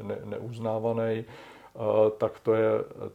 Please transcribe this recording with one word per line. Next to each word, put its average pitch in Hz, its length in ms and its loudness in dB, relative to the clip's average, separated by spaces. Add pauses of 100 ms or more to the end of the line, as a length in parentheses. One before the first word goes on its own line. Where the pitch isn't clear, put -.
ne-, 104 240 -6
neuznávaný, 113 1000 -2
eh, - 540 -18 (380)
tak 110 220 0
to 113 140 2
je, 110 160 4 (460)